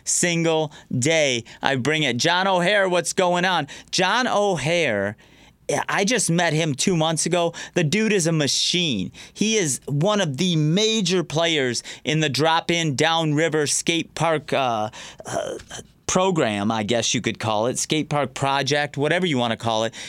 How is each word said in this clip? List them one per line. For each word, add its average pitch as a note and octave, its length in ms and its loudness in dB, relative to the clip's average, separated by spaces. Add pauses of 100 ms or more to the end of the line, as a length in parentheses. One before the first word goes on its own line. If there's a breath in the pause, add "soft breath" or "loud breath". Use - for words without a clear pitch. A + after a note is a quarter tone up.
single E3 640 0 (260 loud breath)
day C#3 460 2 (180 loud breath)
I C#3 140 0
bring D3 280 0
it. B2 120 0
John F3 320 0
O'Hare, F#3+ 400 2
what's F3 240 -2
going F3+ 320 0
on? F3 240 0 (240 loud breath)
John F#3+ 360 0
O'Hare, D3 920 0 (720 loud breath)
I E3+ 160 0
just G#3 260 0
met E3+ 220 2
him D#3 200 0
two F3+ 220 0
months D#3+ 300 0
ago. E3+ 280 0 (200 loud breath)
The F3+ 100 2
dude G#3 300 2
is E3+ 140 2
a E3+ 40 0
machine. D3 800 0 (220 loud breath)
He A3 240 2
is D3+ 300 0
one F3+ 340 2
of C#3+ 160 -2
the F3 180 2
major F#3 640 2
players D3+ 640 0 (220 loud breath)
in D#3 160 2
the D3+ 80 2
Drop-In D#3+ 640 0
Downriver D#3 720 2
Skate - 480 -2
Park, D#3+ 380 0
uh, A#2 360 0 (360 loud breath)
uh, - 320 -6 (500)
program, B2+ 640 2
I A2+ 120 0
guess A2+ 320 0
you B2 40 0
could G2 200 -4
call G#2+ 260 0
it, B2+ 140 -2
skate D#3 300 -2
park C#3+ 260 -2
project, C#3 600 0
whatever D#3 300 0
you D3 120 0
wanna A#2 200 0
call A2+ 260 0
it. A2+ 100 -2 (160 loud breath)